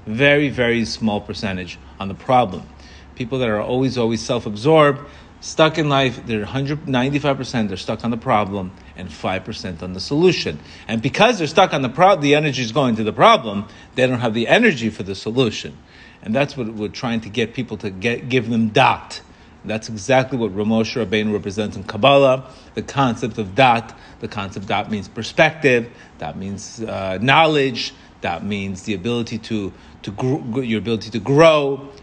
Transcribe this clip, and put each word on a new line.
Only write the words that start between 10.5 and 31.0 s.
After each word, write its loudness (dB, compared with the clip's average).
And -4
because 2
they're -2
stuck 4
on 0
the -2
pro-, 6
the 4
energy 0
is -4
going 2
to -4
the -2
problem, 4
they 4
don't 0
have 0
the 0
energy 4
for -8
the -8
solution. -2
And -6
that's -2
what -6
we're -6
trying -6
to -12
get -4
people -8
to -8
get, -6
give 0
them 0
dot. 2
That's -8
exactly 0
what -2
Rav -2
Moshe 0
Rabbeinu 0
represents -4
in -10
Kabbalah, 4
the -6
concept -2
of -6
dot. 4
The -10
concept -8
dot -2
means -6
perspective, 0
that -10
means, -10
uh, -6
knowledge, 2
that -6
means -6
the -6
ability -4
to, -6
to -12
gr-, -2
gr-, -6
your -2
ability -4